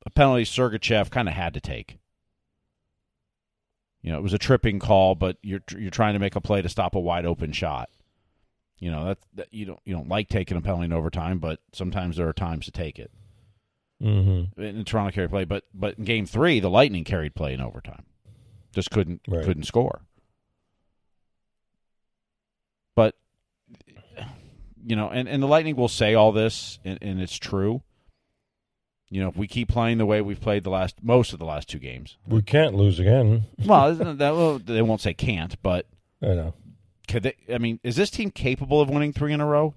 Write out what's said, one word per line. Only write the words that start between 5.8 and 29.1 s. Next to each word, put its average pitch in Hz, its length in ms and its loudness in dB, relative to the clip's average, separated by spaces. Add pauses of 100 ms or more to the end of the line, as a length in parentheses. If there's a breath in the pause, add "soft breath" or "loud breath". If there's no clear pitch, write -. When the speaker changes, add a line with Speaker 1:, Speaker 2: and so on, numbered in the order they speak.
Speaker 1:
trying 107 220 0
to 101 60 0
make 98 180 -2
a 98 40 -4
play 101 200 0
to 87 80 -2
stop 90 260 -4
a 98 60 0
wide 85 240 -2
open 82 280 -4
shot. 71 360 -6 (880)
You 87 120 -8
know, 80 160 -6
that, 95 120 -4 (160)
that 95 200 -14
you 107 100 -10
don't, 95 220 -16
you 95 80 -6
don't 73 140 -8
like 101 200 -4
taking 92 300 -2
a - 20 -4
penalty 87 260 -2
in 82 60 -2
overtime, 82 460 -4
but 80 220 -6 (120)
sometimes 90 460 -6
there 85 100 -2
are 80 60 -4
times 82 320 -6
to - 40 -16
take 78 280 -10
it. - 120 -18 (920)
Speaker 2:
Mm-hmm. 98 580 2
Speaker 1:
In 101 180 -10
the 107 60 -6
Toronto 101 280 -2
carried 90 180 -2
play, 95 160 -2
but, 98 260 -6
but 98 240 -6
in 107 80 -10
Game 107 220 0
Three, 135 340 2
the 92 80 0
Lightning 98 360 4
carried 78 300 -4
play 69 200 -4
in 65 80 -6
overtime, - 420 -12 (720)
just - 160 -2
couldn't, 87 360 -2
Speaker 2:
Right. 87 160 -2
Speaker 1:
couldn't 80 220 -2
score. - 380 -2 (3000)
But, 110 200 4 (1700 loud breath)
you 113 120 -2
know, 107 120 -2
and, 127 200 -4
and 135 140 -2
the 139 40 0
Lightning 156 300 2
will 123 120 2
say 107 260 2
all 110 180 8
this, 110 520 -2
and, 92 160 -8
and 92 220 -6
it's 90 140 -8
true. 101 460 -2 (1300)